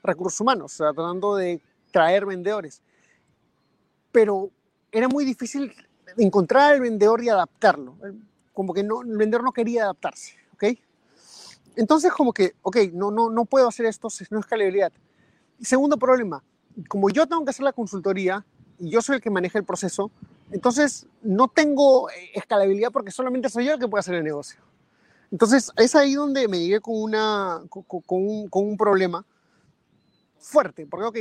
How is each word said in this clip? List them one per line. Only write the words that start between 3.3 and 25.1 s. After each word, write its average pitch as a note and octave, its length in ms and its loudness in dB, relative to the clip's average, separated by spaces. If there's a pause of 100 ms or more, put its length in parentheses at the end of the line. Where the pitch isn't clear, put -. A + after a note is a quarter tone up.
Pero G3+ 380 2 (420)
era A#3 160 0
muy C#4 180 -2
difícil C4 480 -6 (440)
encontrar A3+ 560 4
al C#4 80 4
vendedor A3+ 420 2
y A#3+ 60 -2
adaptarlo. E3 680 0 (560)
Como F#3+ 220 -6
que G3 100 -2
no, A3 200 -4
el A3+ 120 -6
vendedor G#3+ 280 0
no B3+ 80 0
quería A#3 320 -2
adaptarse, - 500 -6 (200)
¿ok? - 100 -6 (1120)
Entonces, D4+ 360 4
como C4+ 220 0
que, F#3 300 2
ok, G3 140 -2 (160)
no, G3 180 -4
no, A3+ 180 0
no A3+ 160 0
puedo C4 220 4
hacer A#3 180 -4
esto, A3 220 -4 (240)
no G#3+ 80 -4
es G3+ 60 -6
escalabilidad. G3 460 0 (680)
Y A#3 60 -16
segundo C#4+ 320 2
problema, A3+ 460 0 (460)
como G3 220 2
yo D4+ 160 2
tengo D#4+ 180 -2
que C4 60 -2
hacer C4 120 -8
la C4+ 100 0
consultoría G3 680 -4 (360)
y F3 100 -10
yo A3+ 140 2
soy C#4 140 -2
el G#3+ 40 -6
que - 80 -6
maneja F#3 300 -2
el G3+ 60 -6
proceso, F#3+ 440 -6 (400)
entonces B3 560 -2 (160)
no A3 260 2
tengo, C#4 640 4
eh, - 240 -18
escalabilidad G3+ 580 0
porque A3 200 -6
solamente B3+ 380 -4
soy A#3+ 160 -4
yo D4 80 0
el C#4+ 60 -2
que A#3+ 80 -4
puede G#3 120 -2
hacer F3+ 160 -4
el E3 80 -2
negocio. D3 380 -8 (680)